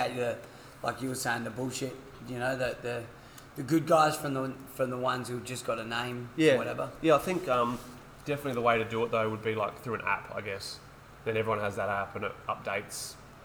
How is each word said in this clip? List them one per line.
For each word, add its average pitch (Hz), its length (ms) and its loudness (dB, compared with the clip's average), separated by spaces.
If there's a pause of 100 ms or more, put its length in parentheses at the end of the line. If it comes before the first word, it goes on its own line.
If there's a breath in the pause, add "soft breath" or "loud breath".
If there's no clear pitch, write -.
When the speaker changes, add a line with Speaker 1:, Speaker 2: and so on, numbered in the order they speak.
(120)
Speaker 1:
out 123 40 -8
the, 120 220 0 (440 loud breath)
like 117 200 -2
you 131 80 -2
were 127 60 -2
saying, 120 280 0
the 117 80 -4
bullshit, 127 440 -4 (320)
you 123 120 -6
know, 127 160 2
the, 123 260 0
the, 120 220 -4 (540 loud breath)
the 143 60 -4
good 147 220 4
guys 156 320 8
from 143 160 -2
the, 131 200 -2 (200)
from 131 160 2
the 127 80 -4
ones 127 320 0
who've 120 140 -4
just 123 220 -6
got 113 140 0
a 110 60 -6
name, 123 500 -2
Speaker 2:
Yeah. 156 220 8
Speaker 1:
whatever. 120 320 -2 (120)
Speaker 2:
Yeah, 156 140 8
I 139 40 6
think, 180 280 0
um, 123 300 2 (480)
definitely 143 280 -2
the 120 80 0
way 117 180 6
to 110 60 0
do 113 180 0
it, 117 80 0
though, 110 180 4
would 107 140 -4
be, 110 120 0
like, 104 260 -2
through 113 140 -2
an 98 100 -4
app, 98 300 0
I 104 60 -2
guess. 98 380 -8 (460)
Then 113 120 2
everyone 110 220 4
has 104 160 0
that 101 140 0
app 98 260 0
and 104 100 -2
it 95 60 -2 (180)
updates - 640 -4 (320)